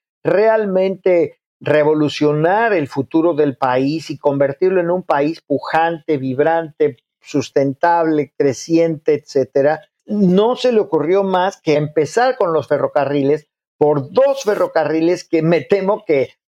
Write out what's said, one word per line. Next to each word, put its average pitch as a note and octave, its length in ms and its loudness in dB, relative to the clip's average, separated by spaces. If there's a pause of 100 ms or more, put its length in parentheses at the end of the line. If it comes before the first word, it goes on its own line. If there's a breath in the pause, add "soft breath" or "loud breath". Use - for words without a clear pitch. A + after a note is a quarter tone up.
(240)
realmente F#3+ 1120 0 (220)
revolucionar D3+ 1120 0
el D#3 160 -2
futuro D#3+ 460 -2
del C#3+ 220 0
país C#3 540 -2
y C#3+ 80 -8
convertirlo C#3+ 640 0
en E3+ 100 -2
un F#3 140 -2
país D3+ 360 -2
pujante, D#3+ 760 -2
vibrante, D3 800 -2 (240)
sustentable, D3+ 1160 -2
creciente, D#3+ 760 0
etcétera, C#3 760 -2 (180)
no G#3 500 2
se B3 160 0
le G#3+ 80 2
ocurrió E3+ 420 0
más F#3+ 400 -2
que D3+ 120 0
empezar D3+ 600 0
con F3+ 160 -2
los D3+ 140 -2
ferrocarriles, C#3+ 800 -2 (320)
por D3 340 0
dos C4+ 300 2
ferrocarriles E3+ 800 0
que D#3+ 200 -2
me E3 180 2
temo G3+ 440 -2
que C3+ 260 0 (180)